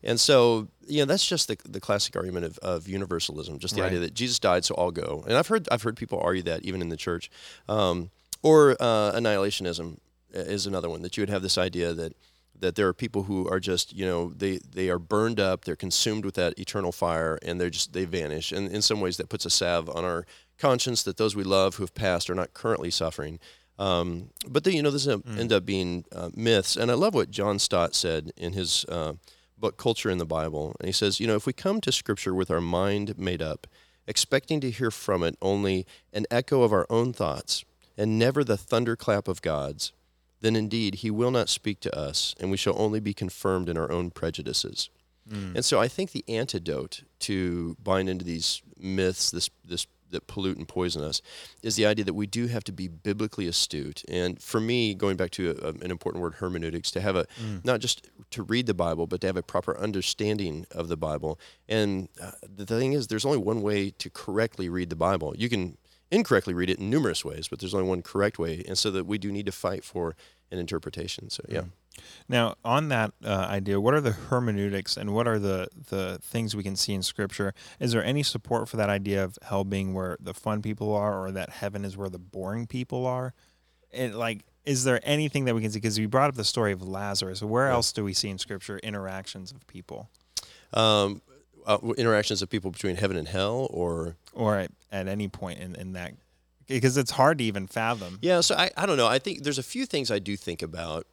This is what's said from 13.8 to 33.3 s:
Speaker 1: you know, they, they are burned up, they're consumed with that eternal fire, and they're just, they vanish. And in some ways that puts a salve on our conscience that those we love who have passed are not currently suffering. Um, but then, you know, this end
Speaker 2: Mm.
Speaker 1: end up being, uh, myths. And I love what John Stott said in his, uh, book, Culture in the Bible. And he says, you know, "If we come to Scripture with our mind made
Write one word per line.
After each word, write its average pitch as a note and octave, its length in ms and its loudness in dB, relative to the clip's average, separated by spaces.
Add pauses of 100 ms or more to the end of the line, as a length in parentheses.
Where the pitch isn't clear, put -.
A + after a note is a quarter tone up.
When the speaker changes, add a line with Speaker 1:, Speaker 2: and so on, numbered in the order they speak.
Speaker 1:
you F#2+ 100 -4
know, F2 320 0
they, F#2+ 220 -2
they F#2 320 -2
are F2 80 2
burned G#2+ 400 2
up, F#2+ 260 2
they're E2+ 120 -2
consumed G#2+ 480 0
with G2 100 -4
that F2 240 2
eternal F#2+ 320 -2
fire, D#2+ 520 0
and F2 180 -4
they're F2 100 2
just, - 220 -4
they F#2 120 -2
vanish. E2 480 -4
And G2 180 -4
in G#2+ 120 -2
some G#2+ 180 2
ways F2+ 180 -2
that - 100 -6
puts - 180 -6
a E2+ 40 -4
salve E2+ 400 2
on E2+ 140 -4
our F2 220 -2 (320)
conscience B2+ 460 2
that G2 140 -4
those G#2+ 180 2
we G2 80 -2
love F#2+ 320 4
who G2+ 80 -4
have - 100 -10
passed F2+ 340 0
are F2+ 60 -2
not F2+ 180 -2
currently F#2+ 380 -2
suffering. D#2+ 480 -4 (400)
Um, F2+ 520 0 (180)
but C#3+ 160 0
then, F#3+ 100 2
you D3+ 80 2
know, D3 80 4
this C#3 160 0
end G#2+ 180 0
Speaker 2:
Mm. A2 140 -8
Speaker 1:
end A2+ 140 0
up F#2+ 120 4
being, F2+ 460 -2
uh, F2 240 -8
myths. A2 420 4
And A#2 140 2
I B2 40 4
love F#3 200 2
what B2 160 2
John G2+ 300 0
Stott E2+ 340 2
said D#2+ 420 0
in F2 160 -6
his, F#2 360 0
uh, D#2 240 -4 (440)
book, - 200 -2
Culture A2+ 340 0
in F#2 80 0
the E2+ 80 -2
Bible. D#2 540 -4
And - 80 -4
he G2 40 -2
says, G2 280 2
you A2+ 80 0
know, G#2+ 80 4
"If G#2+ 100 -2
we C3 60 0
come G3 300 0
to C3 100 0
Scripture - 420 0
with F#2 160 0
our E2+ 100 4
mind G2+ 560 2
made F2+ 240 -2